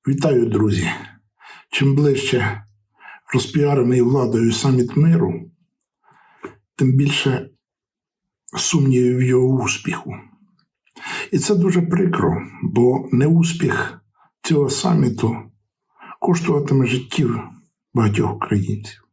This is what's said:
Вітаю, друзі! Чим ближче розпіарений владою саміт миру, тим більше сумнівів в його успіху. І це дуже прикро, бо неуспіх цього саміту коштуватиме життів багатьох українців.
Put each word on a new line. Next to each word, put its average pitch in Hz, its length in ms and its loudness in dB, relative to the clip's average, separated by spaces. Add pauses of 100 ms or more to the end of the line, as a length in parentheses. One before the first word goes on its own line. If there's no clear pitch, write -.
Вітаю, 135 380 2
друзі! 104 420 0 (800)
Чим 139 240 0
ближче 131 680 0 (720)
розпіарений 127 680 2
владою 117 500 2
саміт 127 440 0
миру, 156 540 2 (1300)
тим 131 200 2
більше 139 540 0 (1080)
сумнівів 127 600 2
в 127 40 2
його 127 240 2
успіху. - 680 -4 (1160)
І 185 60 0
це 208 160 0
дуже 180 280 2
прикро, 170 600 0 (200)
бо 123 500 0
неуспіх - 920 0 (400)
цього 143 280 0
саміту 123 680 0 (840)
коштуватиме 143 680 0
життів 117 540 -2 (540)
багатьох 104 420 0
українців. - 760 -4